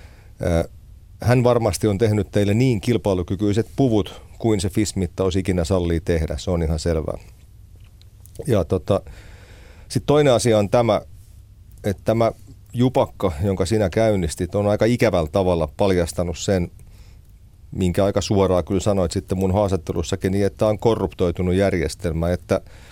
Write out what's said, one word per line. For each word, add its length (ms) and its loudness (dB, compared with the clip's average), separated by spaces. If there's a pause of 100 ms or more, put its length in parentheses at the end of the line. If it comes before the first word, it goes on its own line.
(420)
Ää, 220 0 (580)
hän 220 2
varmasti 420 0
on 120 0
tehnyt 320 0
teille 240 0
niin 260 2
kilpailukykyiset 880 -2 (100)
puvut 460 0 (160)
kuin 220 0
se 80 -2
fis 280 -2
mittaus 400 -2
ikinä 280 0
sallii 360 0
tehdä, 360 -2
se 140 -6
on 120 0
ihan 160 -2
selvää. 400 -4 (1300)
Ja 180 2
tota, 360 0 (880)
sit 180 -4
toinen 260 4
asia 260 4
on 120 0
tämä, 300 2 (840)
että 200 -4
tämä 280 2 (400)
jupakka, 600 0 (100)
jonka 240 0
sinä 240 0
käynnistit, 640 0
on 120 0
aika 180 2
ikävällä 480 2
tavalla 440 2
paljastanut 640 0
sen, 320 -2 (1000)
minkä 320 0
aika 160 0
suoraan 440 2
kyllä 160 -2
sanoit 320 0
sitten 260 -4
mun 140 0
haastattelussakin, 800 -2
niin 140 2
että 200 -2
on 120 0
korruptoitunut 760 0
järjestelmä, 760 -2
että 300 -2 (320)